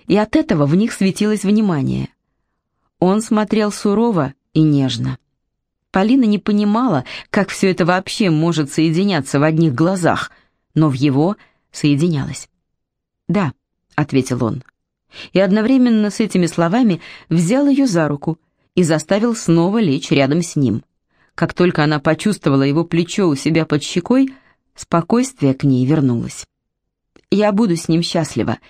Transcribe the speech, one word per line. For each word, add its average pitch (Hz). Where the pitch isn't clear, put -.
и 185
от 214
этого 214
в 147
них 214
светилось 202
внимание. 151
Он 190
смотрел 214
сурово 202
и 156
нежно. 131
Полина 226
не 208
понимала, 208
как 196
все -
это 180
вообще 185
может 156
соединяться 160
в -
одних 160
глазах, 160
но 156
в 131
его 147
соединялось. 147
«Да», 170
ответил 131
он, 110
и 180
одновременно 220
с -
этими 190
словами 170
взял 180
ее 277
за 170
руку 147
и 180
заставил 208
снова 175
лечь 147
рядом 143
с -
ним. 123
Как -
только 180
она 151
почувствовала 156
его 143
плечо 170
у 143
себя 160
под 151
щекой, 262
спокойствие 170
к 135
ней 127
вернулось. 135
«Я 208
буду 196
с -
ним 165
счастлива», 147